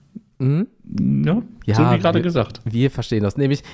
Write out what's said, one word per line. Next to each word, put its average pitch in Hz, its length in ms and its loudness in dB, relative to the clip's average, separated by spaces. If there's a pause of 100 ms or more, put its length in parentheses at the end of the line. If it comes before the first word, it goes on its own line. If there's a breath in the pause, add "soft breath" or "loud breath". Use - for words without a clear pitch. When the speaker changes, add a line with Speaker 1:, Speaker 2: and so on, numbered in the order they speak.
(400)
Speaker 1:
Mhm. 147 280 0 (580)
Speaker 2:
ja, 190 160 0 (240)
Speaker 1:
Ja, 104 100 2
Speaker 2:
so 120 60 4 (140)
wie 165 40 2
gerade - 200 2
Speaker 1:
wir, - 40 -2
Speaker 2:
gesagt. 160 400 -2
Speaker 1:
wir 117 280 0
verstehen 113 320 -2
das. 101 140 -2
Nämlich, 139 260 0 (100)